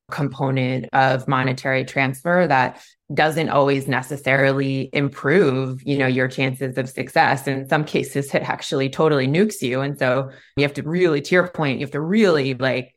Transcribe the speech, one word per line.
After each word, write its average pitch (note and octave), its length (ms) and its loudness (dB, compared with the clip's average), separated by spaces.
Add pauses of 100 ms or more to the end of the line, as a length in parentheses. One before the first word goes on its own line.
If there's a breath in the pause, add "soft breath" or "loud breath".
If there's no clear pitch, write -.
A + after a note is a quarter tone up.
component C3+ 840 -2
of C3+ 340 2
monetary C3 560 0
transfer C#3 640 0
that C3 340 2 (320 loud breath)
doesn't D3+ 360 2
always C#3 400 2
necessarily C3+ 1040 0
improve, C3+ 920 0
you C#3 120 -2
know, C3+ 100 2
your C3 220 0
chances C3 480 -4
of C3 100 -2
success. C3 580 0
In C3+ 220 -4
some D3+ 160 0
cases, C#3+ 500 -4
it F3 100 0
actually C3+ 460 -4
totally C#3+ 380 2
nukes F#3+ 340 0
you. B2+ 200 -2
And C#3+ 180 -6
so C3 300 0 (260 loud breath)
you C#3+ 80 2
have C#3 120 0
to C3+ 80 -8
really, D#3+ 380 2
to F3 140 0
your F3+ 120 4
point, C#3 320 -2
you C#3+ 60 -6
have C3 60 -10
to D3 100 -4
really, D#3+ 520 2
like, B2+ 440 -2